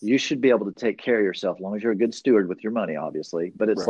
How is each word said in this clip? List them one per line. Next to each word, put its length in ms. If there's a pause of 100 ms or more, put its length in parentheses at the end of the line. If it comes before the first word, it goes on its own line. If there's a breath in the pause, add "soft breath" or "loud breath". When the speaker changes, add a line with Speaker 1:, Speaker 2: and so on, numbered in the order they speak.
Speaker 1:
you 160
should 240
be 80
able 160
to 80
take 240
care 220
of 60
yourself, 340
as 20
long 160
as 60
you're 100
a 40
good 180
steward 340
with 160
your 80
money, 240
obviously. 580
But 140
it's 120
Speaker 2:
Right. 100